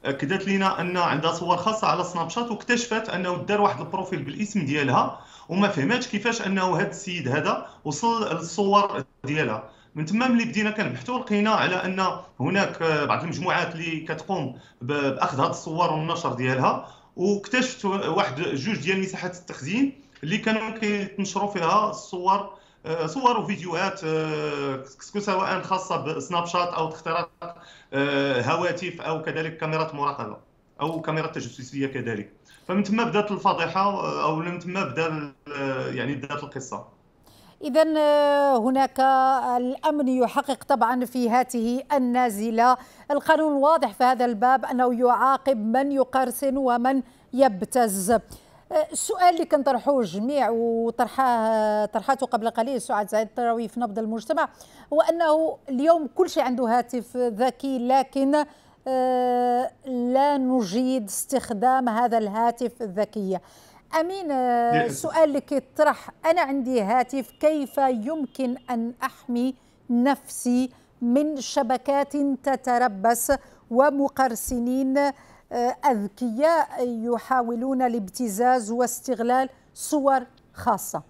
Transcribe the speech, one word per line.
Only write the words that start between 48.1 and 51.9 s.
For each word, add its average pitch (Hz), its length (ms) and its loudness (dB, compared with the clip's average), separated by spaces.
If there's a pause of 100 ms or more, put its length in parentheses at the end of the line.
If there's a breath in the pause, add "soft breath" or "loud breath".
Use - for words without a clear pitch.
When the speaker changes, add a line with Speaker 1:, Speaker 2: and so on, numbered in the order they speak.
Speaker 2:
آه، 220 100 4 (680 loud breath)
السؤال 359 420 2
اللي 330 120 0
كنطرحوه 269 560 2
الجميع 220 480 0
وطرحه، 226 1400 0
طرحته 247 400 -2